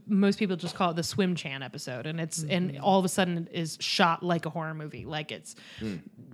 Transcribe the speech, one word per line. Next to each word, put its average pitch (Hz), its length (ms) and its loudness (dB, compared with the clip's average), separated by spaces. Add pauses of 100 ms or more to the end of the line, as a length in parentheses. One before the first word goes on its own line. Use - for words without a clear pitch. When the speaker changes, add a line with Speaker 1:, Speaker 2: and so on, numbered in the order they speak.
Speaker 1:
most 202 320 4
people 190 180 0
just 170 180 -6
call 180 180 2
it 165 40 -2
the 170 60 0
Swim 180 320 2
Chan 139 280 -6
episode. 127 440 -8
And 160 120 -6
it's, 160 260 -4
and 175 280 2
Speaker 2:
Mm-hmm. 143 120 -10
Speaker 1:
all 196 140 8
of 185 60 6
a 190 40 4
sudden 180 300 2
it 165 140 -6
is 165 280 -4
shot 165 420 2
like 170 240 0
a 160 40 -4
horror 160 220 -6
movie. 151 320 -10
Like, 151 280 -6
it's 87 220 -12 (260)
Speaker 3:
Hmm. - 160 -6 (380)